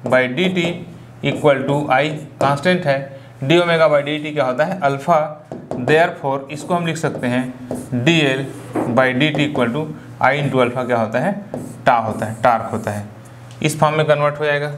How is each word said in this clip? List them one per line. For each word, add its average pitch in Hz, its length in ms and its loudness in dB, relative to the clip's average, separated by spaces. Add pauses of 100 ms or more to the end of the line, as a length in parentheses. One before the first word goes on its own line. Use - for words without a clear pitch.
by 127 180 4 (100)
डी 180 100 0 (100)
टी 170 100 0 (640)
equal 143 360 2
to 143 100 0 (140)
I 131 120 4 (380)
constant 143 440 0
है, 139 120 2 (460)
d 160 160 4
omega 165 300 4
by 147 160 4
डी 151 140 -4
टी 151 140 -6
क्या 143 120 0
होता 127 200 0
है, 185 160 -6
alpha, 143 380 2 (720)
therefore 156 500 2 (120)
इसको 147 220 -6
हम 175 120 -2
लिख 160 120 -4
सकते - 300 -4
हैं 123 800 -4
डी 165 140 4
एल 135 260 2 (500)
by 127 180 4
डी 143 160 2
dt 147 220 0
equal 123 240 0
to 156 120 -4 (340)
I 135 220 4
into 127 200 2
alpha 123 240 -2
क्या 120 100 2
होता 113 220 0
है, 185 140 0 (520)
टा 127 120 6
होता 110 280 -2
है, 110 180 -8
टार्क 117 280 2
होता 107 200 -4
है, 104 140 -6 (580)
इस 156 160 -2
form 156 180 2
में 151 100 2
convert 147 320 2
हो 151 60 -2
जाएगा। 147 320 0